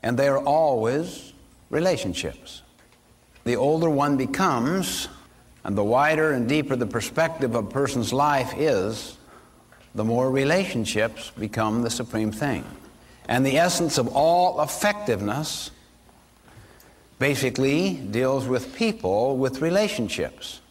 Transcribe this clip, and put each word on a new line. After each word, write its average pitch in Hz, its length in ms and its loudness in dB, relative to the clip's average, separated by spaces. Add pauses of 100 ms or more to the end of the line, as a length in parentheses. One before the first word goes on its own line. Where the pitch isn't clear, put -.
And 120 140 0
they 139 100 4
are 139 120 4
always 143 920 0 (360)
relationships. - 920 -2 (840)
The 120 100 2
older 156 340 2
one 143 280 2
becomes, 147 880 0 (560)
and 101 140 -2
the 104 60 2
wider 151 500 4
and 120 140 0
deeper 139 280 0
the 123 100 0
perspective 131 720 -2
of 113 100 0
a 98 40 -10
person's 123 440 -2
life 139 440 2
is, 110 600 -2 (760)
the 107 80 -2
more 120 260 2
relationships 135 1120 0
become 110 420 0
the 117 80 -2
supreme 110 420 -2
thing. 135 320 -4 (640)
And 127 180 2
the 135 120 2
essence 175 400 2
of 123 120 2
all 165 520 2
effectiveness 151 1080 -2 (1500)
basically 139 760 2
deals 127 520 -2
with 123 280 -2
people, 131 640 0
with 131 240 0
relationships. 165 1080 -2